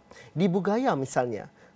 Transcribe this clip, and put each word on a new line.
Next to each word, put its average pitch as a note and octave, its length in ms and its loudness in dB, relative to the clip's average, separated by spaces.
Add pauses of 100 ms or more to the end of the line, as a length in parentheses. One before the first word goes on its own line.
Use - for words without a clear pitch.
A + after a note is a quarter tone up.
(320)
Di F3+ 160 2
Bugaya G3+ 480 0
misalnya, B2 560 -2 (240)